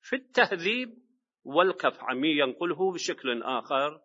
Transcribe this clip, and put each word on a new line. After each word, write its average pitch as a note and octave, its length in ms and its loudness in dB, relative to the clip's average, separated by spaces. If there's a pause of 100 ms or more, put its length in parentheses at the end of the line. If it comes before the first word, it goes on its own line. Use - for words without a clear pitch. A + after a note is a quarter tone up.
في - 140 -6
التهذيب A#3 760 0 (500)
والكفعمي C#3+ 920 0
ينقله E3+ 540 0
بشكل C3+ 500 -4
آخر C#3 640 -2